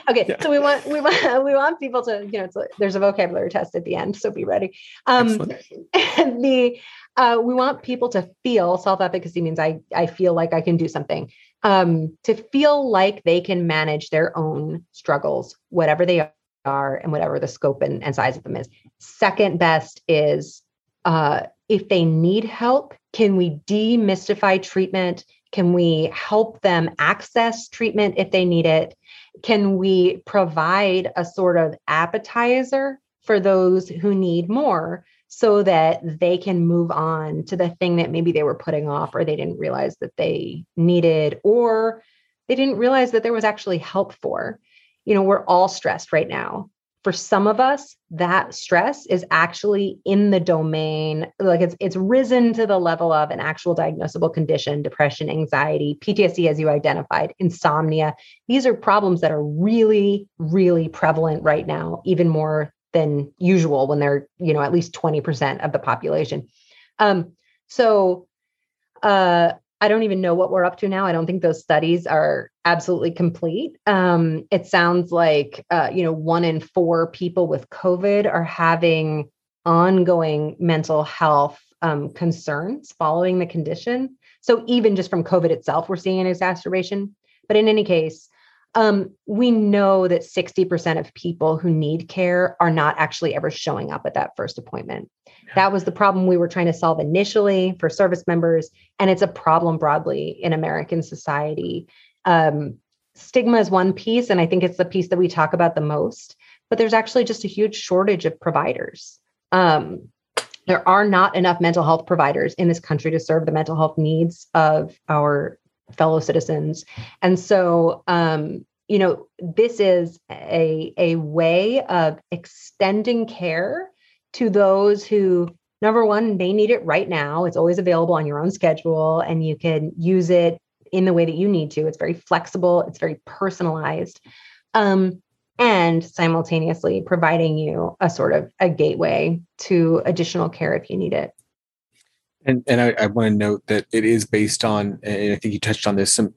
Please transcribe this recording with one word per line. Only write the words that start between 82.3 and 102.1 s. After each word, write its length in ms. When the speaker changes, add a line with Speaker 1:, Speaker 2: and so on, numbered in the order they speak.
Speaker 1:
following 400
the 80
condition. 720
So 260
even 300
just 140
from 160
covid 260
itself, 380
we're 80
seeing 240
an 60
exacerbation. 880
But 80
in 100
any 160
case, 460
um, 340
we 260
know 560
that 160
sixty 420
percent 340
of 140
people 440
who 120
need 400
care 500
are 120
not 260
actually 380
ever 160
showing 400
up 140
at 100
that 200
first 220
appointment. 520
Speaker 2:
Yeah. 280
Speaker 1:
That 160
was 140
the 80
problem 340
we 80
were 140
trying 160
to 80
solve 260
initially 800
for 100
service 380
members. 420
And 100
it's 120
a 80
problem 480
broadly 520
in 100
American 520
society. 840